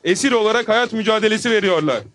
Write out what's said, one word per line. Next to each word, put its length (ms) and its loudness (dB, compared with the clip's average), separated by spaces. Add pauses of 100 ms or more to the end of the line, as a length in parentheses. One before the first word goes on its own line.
esir 280 0
olarak 360 0
hayat 240 0
mücadelesi 580 0
veriyorlar. 500 0 (140)